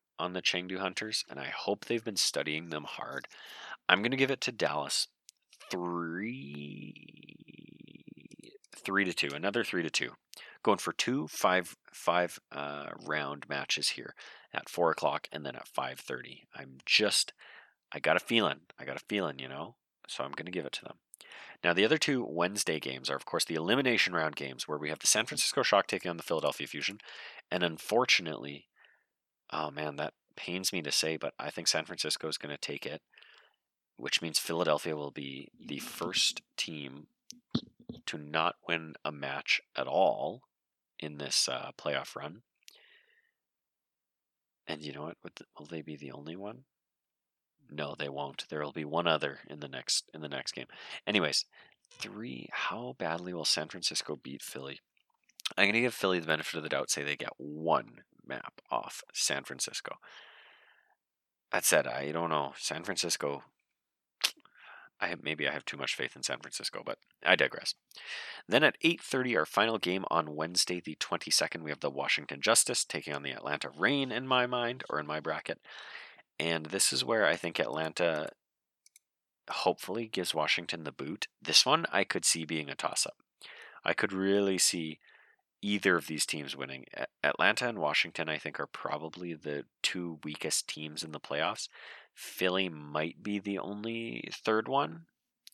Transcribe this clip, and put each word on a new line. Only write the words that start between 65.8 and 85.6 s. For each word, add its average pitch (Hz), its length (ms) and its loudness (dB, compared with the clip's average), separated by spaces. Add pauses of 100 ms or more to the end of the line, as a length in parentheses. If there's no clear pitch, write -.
faith 65 200 -4
in 67 80 -8
San 64 160 -2
Francisco, - 460 -6
but - 140 -6 (260)
I 92 100 10
digress. - 400 2 (720)
Then 139 160 8
at 151 200 6
eight 170 180 4
thirty, 127 360 0
our 78 100 4
final 113 320 4
game 92 320 0
on 76 260 2
Wednesday 87 440 2
the 78 160 -10
twenty-second, - 680 0
we 76 60 -6
have 73 100 -6
the 73 100 0
Washington 71 500 -2
Justice - 440 4
taking 73 300 -4
on 71 80 -4
the 69 100 -4
Atlanta 71 380 -4
Reign 127 420 2
in 127 140 -2
my 127 200 4
mind, 123 440 -2
or 151 100 0
in 151 60 -6
my 76 140 -2
bracket. 78 380 -4 (800)
And 80 280 0
this 95 260 4
is 127 120 0
where 113 220 4
I 80 100 6
think 85 220 -2
Atlanta 78 720 0 (1160)
hopefully 101 580 0
gives 95 280 -2
Washington 80 500 0
the 73 80 -4
boot. - 360 -6 (140)
This - 240 6
one 156 240 4
I 98 140 4
could - 200 -2
see - 200 4
being 78 260 -4
a 69 40 -6
toss-up. - 420 -2 (680)
I 85 100 2
could 101 180 2
really 98 460 4
see 80 420 2 (640)